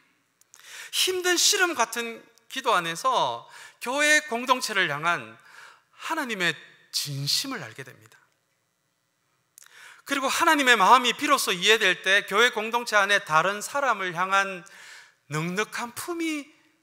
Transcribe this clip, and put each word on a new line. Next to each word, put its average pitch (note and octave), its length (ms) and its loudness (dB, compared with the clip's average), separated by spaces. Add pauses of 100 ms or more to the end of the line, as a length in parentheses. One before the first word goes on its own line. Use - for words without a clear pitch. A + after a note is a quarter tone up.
(920)
힘든 F4+ 460 0
씨름 F4+ 380 2
같은 A#3 500 -4 (240)
기도 B3 260 0
안에서 E3 760 -2 (340)
교회 D4 380 2
공동체를 A#3 680 -2
향한 C#3+ 480 -4 (520)
하나님의 A3 680 -4 (360)
진심을 D3 680 -4
알게 A2+ 200 -14
됩니다. A#2 360 -20 (1900)
그리고 C#4 240 -4
하나님의 C#4+ 480 4
마음이 A3+ 380 6
비로소 C#4 380 0
이해될 F#3+ 500 2
때 G3 240 2
교회 A3+ 240 2
공동체 A3+ 460 -4
안에 G3 280 2
다른 E3+ 360 2
사람을 G#3 540 -2
향한 F#3+ 500 -2 (600)
넉넉한 F3+ 680 -6
품이 D#4+ 580 -8 (300)